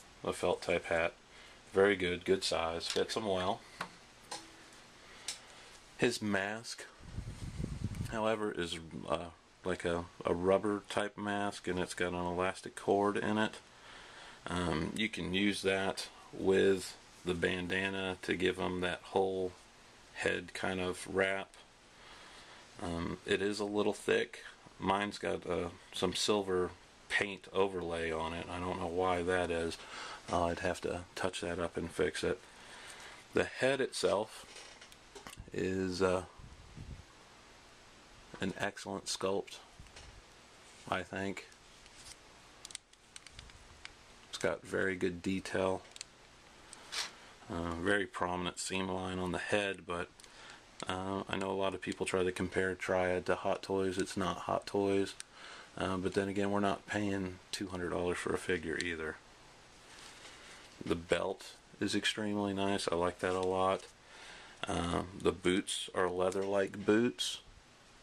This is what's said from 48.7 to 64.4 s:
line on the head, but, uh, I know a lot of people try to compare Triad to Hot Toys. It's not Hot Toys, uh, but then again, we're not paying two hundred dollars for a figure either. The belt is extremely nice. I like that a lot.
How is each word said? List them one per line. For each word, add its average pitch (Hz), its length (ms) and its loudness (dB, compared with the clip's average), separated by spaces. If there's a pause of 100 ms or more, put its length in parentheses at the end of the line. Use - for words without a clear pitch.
line 92 300 -2
on 90 140 0
the 82 60 0
head, 98 480 0
but, 87 240 -4 (760)
uh, 95 400 -2
I 92 100 -2
know 95 140 0
a - 20 0
lot 95 220 0
of 92 60 -8
people 95 240 -4
try 92 180 2
to 90 80 4
compare 92 440 0
Triad 92 500 2
to 95 100 2
Hot 92 280 0
Toys. 95 340 0
It's 95 220 -2
not 95 220 0
Hot 95 260 0
Toys, 98 480 2 (640)
uh, 95 180 0
but 92 160 0
then 98 160 2
again, 98 220 2
we're 101 100 2
not 98 260 2
paying 98 520 0 (120)
two 98 180 -4
hundred 90 200 -4
dollars 87 300 2
for - 160 0
a 92 40 0
figure 85 460 0
either. 78 320 -4 (1700)
The 92 100 0
belt 87 600 -2 (260)
is 104 140 2
extremely 104 580 0
nice. 98 340 2
I 85 100 2
like 87 240 2
that 92 120 2
a 92 80 2
lot. 92 440 4 (800)